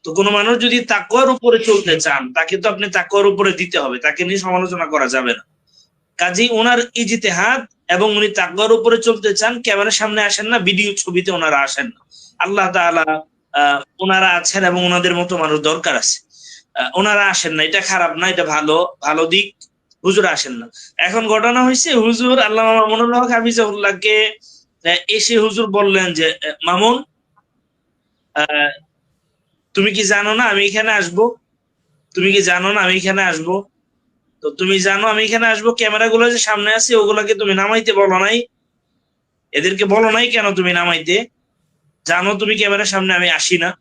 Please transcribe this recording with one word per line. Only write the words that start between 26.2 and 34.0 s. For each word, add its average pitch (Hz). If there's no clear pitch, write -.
আহ, 151
"মামুন, 220
আহ, 147
তুমি 196
কি 202
জানো 202
না 240
আমি 202
এখানে 214
আসব? 202
তুমি 190
কি 196
জানো 180
না 208
আমি 185
এখানে 190
আসব? 175